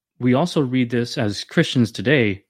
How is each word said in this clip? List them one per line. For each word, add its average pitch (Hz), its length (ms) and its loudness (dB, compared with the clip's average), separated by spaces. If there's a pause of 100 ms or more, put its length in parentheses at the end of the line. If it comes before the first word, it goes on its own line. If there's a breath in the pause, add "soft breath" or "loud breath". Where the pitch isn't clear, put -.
(200)
We 123 140 2
also 165 260 0
read 127 300 0
this 120 280 -4
as 107 260 -2
Christians 127 460 0
today. 107 600 0